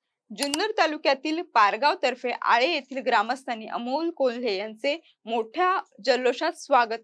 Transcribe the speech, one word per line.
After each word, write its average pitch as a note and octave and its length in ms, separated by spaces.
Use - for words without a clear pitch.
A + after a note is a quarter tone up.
जुन्नर D4+ 340
तालुक्यातील D#4 720
पारगाव A3+ 600
तर्फे B3 280
आळे B3 300
येथील C4+ 260
ग्रामस्थांनी A#3 680
अमोल C4+ 440
कोल्हे B3 480
यांचे A3 420
मोठ्या A#3+ 560
जल्लोषात B3+ 460
स्वागत A#3 520